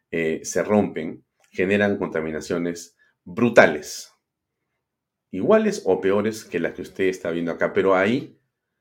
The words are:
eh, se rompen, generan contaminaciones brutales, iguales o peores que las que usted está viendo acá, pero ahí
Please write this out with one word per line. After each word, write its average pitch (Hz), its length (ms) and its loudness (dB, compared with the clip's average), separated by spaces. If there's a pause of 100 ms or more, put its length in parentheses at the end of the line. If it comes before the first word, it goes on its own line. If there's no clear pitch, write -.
(120)
eh, 80 320 -2
se 87 200 -2
rompen, 87 600 0 (260)
generan 101 480 0
contaminaciones 85 1000 -6 (260)
brutales, 92 920 2 (1160)
iguales 208 540 2
o 92 160 2
peores 104 420 0
que - 160 -6
las 80 140 -2
que - 80 -12
usted 95 240 -4
está 92 260 -2
viendo 85 220 -4
acá, 82 180 -2
pero 95 240 2
ahí 104 420 0 (440)